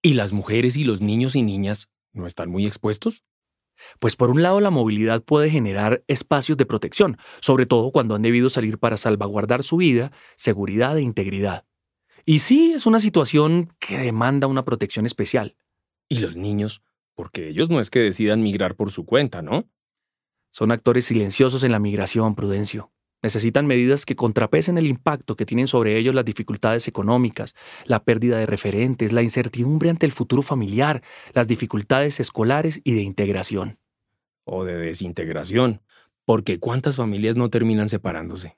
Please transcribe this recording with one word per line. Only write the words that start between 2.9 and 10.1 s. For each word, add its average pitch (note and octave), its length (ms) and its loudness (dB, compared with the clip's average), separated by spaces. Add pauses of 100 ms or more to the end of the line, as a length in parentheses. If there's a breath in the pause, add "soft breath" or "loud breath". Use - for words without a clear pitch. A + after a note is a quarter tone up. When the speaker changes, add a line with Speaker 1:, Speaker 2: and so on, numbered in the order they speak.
Speaker 2:
Pues - 180 0
por B2 140 2
un C#3 100 2
lado, F3+ 220 2
la G3+ 80 2
movilidad A2+ 520 0
puede D3+ 280 2
generar A2 560 0
espacios C#3+ 500 0
de C3 80 4
protección, A#2+ 540 0 (220 loud breath)
sobre B2+ 260 4
todo B2 260 2
cuando A#2 220 2
han G#2 80 -2
debido A#2+ 260 4
salir A2 300 -2
para A2+ 180 0
salvaguardar G#2+ 640 -2
su E3 140 -2
vida, C#3 340 2 (260 soft breath)